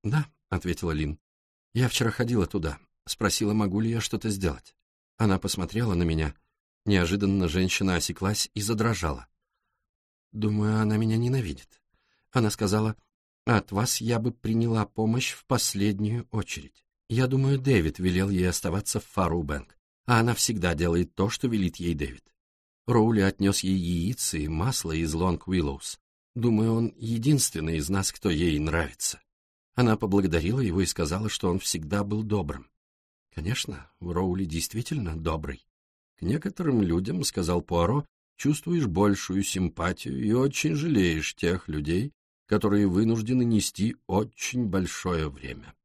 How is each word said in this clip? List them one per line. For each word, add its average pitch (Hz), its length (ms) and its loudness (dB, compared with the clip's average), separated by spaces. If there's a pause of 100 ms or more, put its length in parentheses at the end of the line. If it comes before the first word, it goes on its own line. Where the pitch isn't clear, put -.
Да, 147 240 0 (220)
ответила 87 420 -2
Лин. 76 280 -2 (540)
Я 123 160 2
вчера 117 220 0
ходила 117 360 0
туда, 80 320 -4 (260)
спросила, 104 480 -2
могу 104 280 0
ли 110 80 0
я 117 120 -2
что-то - 280 -4
сделать. 95 460 -4 (420)
Она 101 220 4
посмотрела 98 560 -2
на 87 80 2
меня. 80 320 0 (500)
Неожиданно 98 640 2
женщина 92 480 2
осеклась 95 580 -2
и 104 80 -6
задрожала. 101 680 -2 (1040)
Думаю, 107 480 0
она 107 180 2
меня 110 200 2
ненавидит. 120 640 -4 (500)
Она 110 200 2
сказала, 107 440 0 (500)
"От 113 260 2
вас 107 280 0
я 117 200 -2
бы 117 120 -2
приняла 113 540 0
помощь 110 480 -2
в - 120 -18
последнюю 107 840 0
очередь". - 540 -8 (220)
Я 127 200 2
думаю, 135 320 2
Дэвид 101 400 2
велел 92 300 2
ей 90 200 2
оставаться 95 500 -2
в - 60 -10 (100)
Фарроу-Бэнк, 80 640 -2 (300)
а 117 140 4
она 117 120 2
всегда 90 400 0
делает 85 400 2
то, 95 160 0
что - 180 -4
велит 98 280 0
ей 85 180 -2
Дэвид. 69 300 -6 (640)
Роули 113 340 4
отнёс 98 380 2
ей 95 180 0
яицы 87 640 -2
и 76 80 -2
масло 82 440 -2
из 80 220 0
Лонг-Уиллоус. 82 840 -2 (360)
Думаю, 113 380 2
он 113 240 0
единственный 113 800 0
из 76 120 -2
нас, 95 220 0
кто - 180 -2
ей 80 280 2
нравится. 78 640 -2 (540)
Она 117 220 4
поблагодарила 95 640 2
его 98 220 0
и 87 40 2
сказала, 92 440 -2
что - 200 -2
он 92 100 0
всегда 87 440 -4
был 107 200 -2
добрым. 90 460 -4 (640)
Конечно, 73 560 -6 (100)
Роули 90 460 -2
действительно 87 680 -4
добрый. 80 520 -6 (500)
"К - 40 -12
некоторым 147 600 0
людям, — 90 440 0
сказал 87 360 0
Пуаро, — 90 440 0 (320)
чувствуешь 151 500 0
большую 98 560 2
симпатию 87 800 -2
и 104 80 2
очень 139 440 2
жалеешь 98 600 2
тех 87 320 0
людей, 80 460 -2 (340)
которые 104 400 4
вынуждены 113 560 2
нести 110 540 0 (100)
очень 113 580 -2
большое 87 640 -2
время. 67 560 -14